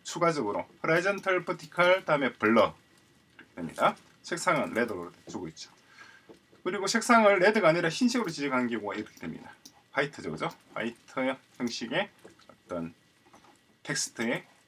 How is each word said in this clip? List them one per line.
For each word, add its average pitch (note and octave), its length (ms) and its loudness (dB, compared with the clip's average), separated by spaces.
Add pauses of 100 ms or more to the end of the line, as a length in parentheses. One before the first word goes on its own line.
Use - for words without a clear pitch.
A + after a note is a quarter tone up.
추가적으로 C#3+ 640 -2 (160)
호라이즌털, F3+ 640 0
버티컬, F3+ 600 0
다음에 C#3+ 280 0
블러 G#2+ 420 4 (800)
됩니다. F#2 420 -2 (260)
색상은 E3 520 -2
레드로 G#2 380 -4 (160)
주고 F2+ 200 -10
있죠. - 220 -18 (960)
그리고 F#3+ 220 -4
색상을 A3 540 6
레드가 G3+ 280 6
아니라 E3 200 2
흰색으로 A#3 420 0
지정한 C3+ 380 -2
경우가 G2+ 260 -6
이렇게 G#2 220 -8
됩니다. D#2 360 -14 (400)
화이트죠, C#3 380 -4
그죠? - 180 -6 (260)
화이트 C3 600 -6 (220)
형식의 B2+ 500 -6 (560)
어떤 E2 300 -10 (880)
텍스트의 - 640 -6 (220)